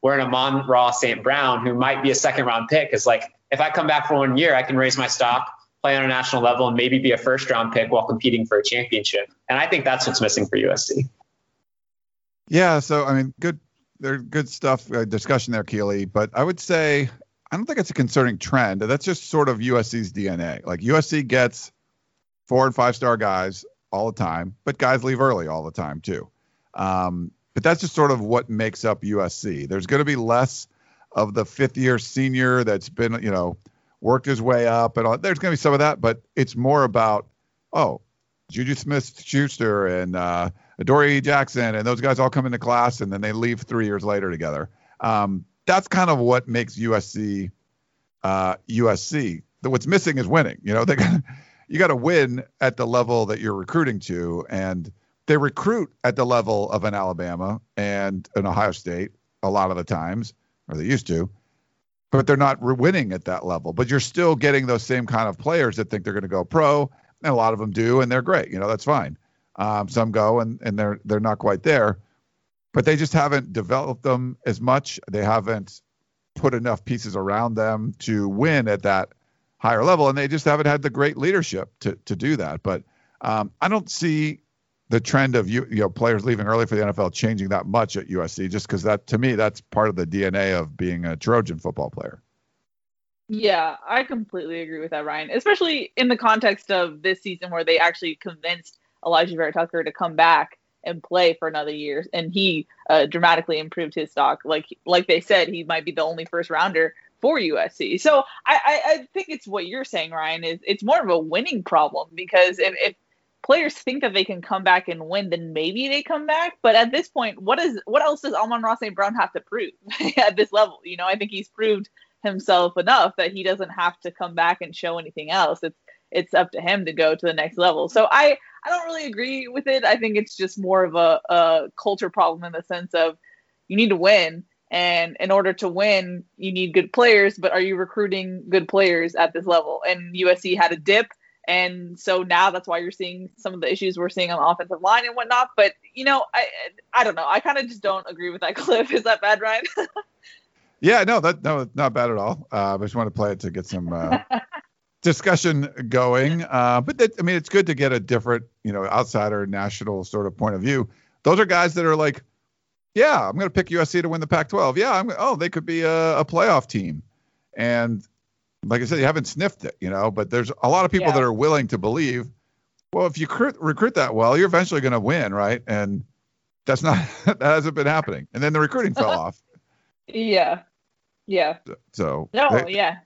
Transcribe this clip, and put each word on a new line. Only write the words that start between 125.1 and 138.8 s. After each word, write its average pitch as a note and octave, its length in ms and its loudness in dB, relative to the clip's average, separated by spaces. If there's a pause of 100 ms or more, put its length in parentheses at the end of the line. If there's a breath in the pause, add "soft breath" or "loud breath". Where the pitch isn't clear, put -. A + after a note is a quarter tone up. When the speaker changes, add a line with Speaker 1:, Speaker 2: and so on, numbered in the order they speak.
Speaker 3:
else. E3+ 320 2
It's, D#3+ 160 -8 (320 soft breath)
it's F3 240 -4
up F3+ 180 4
to E3+ 100 -8
him F#3 240 -2
to E3 80 -8
go D#3 200 2
to D#3+ 120 -6
the E3 80 0
next D#3+ 260 -4
level. E3+ 280 2
So A3 220 4
I, D4 280 6 (260 loud breath)
I D4 60 -8
don't F4 160 -2
really D#4+ 200 -8
agree B3+ 420 -8
with B3+ 200 -6
it. C4 180 2
I G#3+ 120 6
think A3 200 -2
it's G#3 180 -4
just F#3+ 220 -6
more F#3+ 260 2
of E3 120 -2
a, E3 340 4
a E3 380 4 (120)
culture G3+ 300 -2
problem F3 340 0
in E3+ 80 -12
the E3+ 120 -10
sense F3+ 320 -8
of E3 220 0 (500 soft breath)
you F#3+ 100 -4
need A3+ 120 4
to G3 60 2
win. F3 480 4 (280)
And F3 480 0
in F#3 100 -4
order F#3+ 240 4
to F#3+ 160 -4
win, F3+ 540 0 (140)
you F#3+ 140 -6
need F#3 220 -4
good F#3 180 2
players, G#3 460 6
but F#3 140 0
are F#3 100 2
you F#3+ 140 0
recruiting F#3 760 -4
good F3+ 180 2
players E3+ 460 2